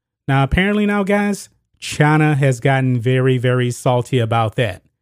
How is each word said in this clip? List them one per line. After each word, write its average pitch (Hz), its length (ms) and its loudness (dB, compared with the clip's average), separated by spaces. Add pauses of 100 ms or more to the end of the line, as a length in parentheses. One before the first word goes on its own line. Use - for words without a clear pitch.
(260)
Now, 139 160 2
apparently 202 440 0
now, 208 180 -2
guys, 202 460 -2 (280)
China 151 560 2
has 135 260 0
gotten 131 380 0
very, 131 380 0
very 123 340 0
salty 123 480 -2
about 113 360 0
that. 113 280 -4 (200)